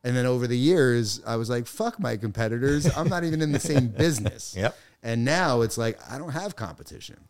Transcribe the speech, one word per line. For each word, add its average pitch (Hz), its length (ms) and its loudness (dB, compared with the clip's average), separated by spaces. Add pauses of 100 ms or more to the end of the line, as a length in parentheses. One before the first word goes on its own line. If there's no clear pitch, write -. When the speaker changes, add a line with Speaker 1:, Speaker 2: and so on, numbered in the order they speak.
Speaker 1:
And 123 120 0
then 123 80 2
over 127 220 2
the 123 100 0
years, 123 680 4
I 113 100 -2
was 113 140 -4
like, 120 160 -2
"Fuck - 340 -6
my 120 160 -2
competitors. 117 720 0 (100)
I'm 170 120 0
not 175 160 0
even 160 180 0
in 151 100 0
the 143 80 2
same 139 280 2
Speaker 2:
<laughs> 113 160 0
Speaker 1:
business." 131 520 -2
Speaker 2:
Yep. 98 180 0 (280)
Speaker 1:
And 117 240 -2
now 147 340 2
it's 113 160 0
like, 113 220 -2 (120)
I 123 60 -10
don't 151 160 -10
have 180 240 -8
competition - 640 -14 (120)